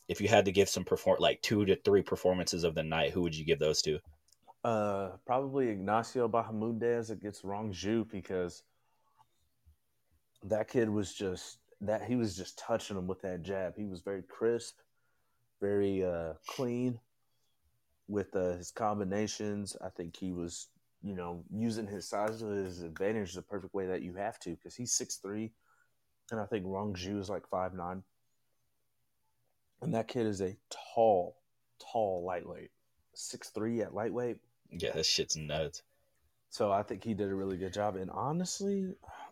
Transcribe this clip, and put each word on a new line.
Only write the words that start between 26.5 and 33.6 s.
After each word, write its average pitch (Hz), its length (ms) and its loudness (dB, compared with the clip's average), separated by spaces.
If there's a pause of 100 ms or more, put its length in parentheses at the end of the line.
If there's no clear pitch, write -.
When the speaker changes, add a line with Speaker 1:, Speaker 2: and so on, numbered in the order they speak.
Speaker 2:
Rong 98 280 -2
Zhu 95 240 -4
is, 98 120 -4
like, 90 180 -4
five 92 260 0
nine. 92 280 -6 (1800)
And - 120 0
that 113 140 0
kid 117 180 0
is 98 160 0
a 95 140 -2 (120)
tall, 98 720 2 (380)
tall 95 460 -2
lightweight. 85 460 -6 (440)
Six - 360 -12
three 113 320 0